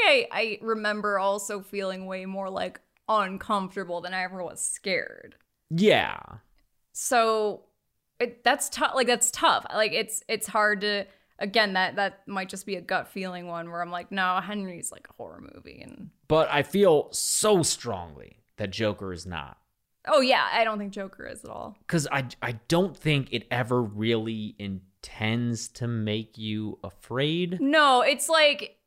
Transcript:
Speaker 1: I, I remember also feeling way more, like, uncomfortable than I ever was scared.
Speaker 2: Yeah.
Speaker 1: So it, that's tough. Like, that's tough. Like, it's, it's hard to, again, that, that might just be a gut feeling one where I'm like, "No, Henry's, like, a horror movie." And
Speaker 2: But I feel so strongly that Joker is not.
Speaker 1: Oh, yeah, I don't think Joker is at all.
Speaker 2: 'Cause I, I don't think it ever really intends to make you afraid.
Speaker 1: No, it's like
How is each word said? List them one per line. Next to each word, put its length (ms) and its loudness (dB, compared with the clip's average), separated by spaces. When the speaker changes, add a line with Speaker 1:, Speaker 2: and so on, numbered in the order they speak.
Speaker 1:
I, 280 6
I 300 -2
remember 580 0
also 400 -2
feeling 460 -6
way 200 -8
more, 240 -6
like, 300 -6
uncomfortable 920 -2
than 140 -10
I 100 -2
ever 180 -8
was 180 -10
scared. 760 -4
Speaker 2:
Yeah. 480 6
Speaker 1:
So 720 2
it, 260 -4
that's 240 2
tough. 260 -2
Like, 120 4
that's 240 4
tough. 420 2
Like, 200 2
it's, 360 -4
it's 180 -4
hard 360 2
to, 240 -2
again, 360 2
that, 220 2
that 300 -2
might 220 -6
just 180 -12
be 100 -6
a 40 -8
gut 280 -2
feeling 380 -8
one 240 -8
where 100 -8
I'm 100 -6
like, 200 -8
"No, 320 2
Henry's, 480 -6
like, 180 -18
a 60 -20
horror 260 -14
movie." 280 -20
And 280 -16
Speaker 2:
But 240 4
I 120 2
feel 500 4
so 500 2
strongly 800 -6
that 140 -4
Joker 420 -2
is 140 -10
not. 320 -10
Speaker 1:
Oh, 140 6
yeah, 320 4
I 120 2
don't 140 -2
think 140 -8
Joker 340 -12
is 180 -14
at 60 -16
all. 260 -12
Speaker 2:
'Cause 240 0
I, 160 0
I 100 -4
don't 280 2
think 360 0
it 180 -4
ever 320 2
really 760 -2
intends 1120 -4
to 180 -6
make 520 -4
you 440 -6
afraid. 760 -4
Speaker 1:
No, 420 6
it's 260 2
like 480 4